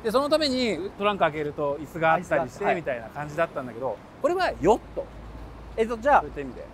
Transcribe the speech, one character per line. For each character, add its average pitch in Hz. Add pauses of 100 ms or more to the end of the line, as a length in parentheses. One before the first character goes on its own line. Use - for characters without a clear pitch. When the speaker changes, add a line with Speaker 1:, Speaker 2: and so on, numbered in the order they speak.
Speaker 1:
で、 226
そ 240
の 285
た 311
め 311
に 220
ト 196
ラ 208
ン 196
ク 185
開 160
け 151
る 147
と 143
椅 151
子 165
が 160
あ 165
っ 185
た 160
り 156
し -
て、 -
Speaker 2:
椅 -
子 202
が 202
あ -
っ -
て、 -
は -
い。 190
Speaker 1:
み 170
た 143
い 117
な 110
感 147
じ 147
だ 165
っ 165
た 147
ん 127
だ 120
け 113
ど、 120 (240)
こ 269
れ 349
は 359 (100)
ヨ 196
ッ - (140)
ト。 - (720)
Speaker 2:
え 220
っ 226
と、 233
じ 226
ゃ 277
あ、 -
Speaker 1:
そ 151
う 143
い -
っ -
た 147
意 -
味 123
で。 -